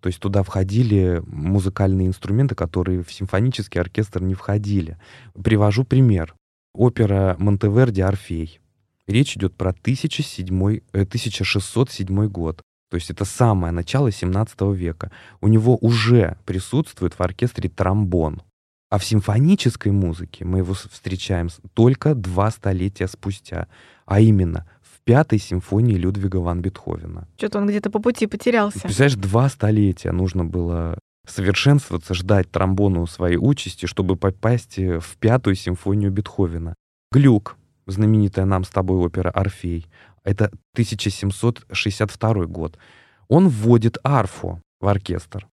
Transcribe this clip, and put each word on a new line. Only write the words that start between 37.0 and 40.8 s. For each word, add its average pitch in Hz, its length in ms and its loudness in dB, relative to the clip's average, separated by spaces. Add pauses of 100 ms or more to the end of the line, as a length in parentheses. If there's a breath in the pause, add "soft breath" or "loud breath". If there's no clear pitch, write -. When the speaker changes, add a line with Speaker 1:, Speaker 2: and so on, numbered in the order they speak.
Speaker 1:
Глюк, 131 460 4 (300)
знаменитая 104 580 2
нам 95 180 0
с - 60 -10
тобой 92 300 0
опера 87 320 -2
"Орфей", 87 560 -4 (360 soft breath)
это 98 280 0 (220)
тысяча 110 360 -2